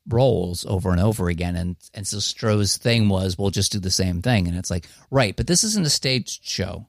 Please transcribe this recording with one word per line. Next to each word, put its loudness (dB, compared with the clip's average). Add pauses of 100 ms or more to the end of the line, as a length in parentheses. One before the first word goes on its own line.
roles 0
over 0
and 4
over 2
again. -2
And, -4 (180)
and -10
so -6
Stroh's 0
thing 2
was, 0
"We'll 0
just 0
do -4
the -2
same 0
thing." 2
And -2
it's -6
like, -4 (240)
right, 2
but -2
this 2
isn't 0
a 0
stage -2
show, -6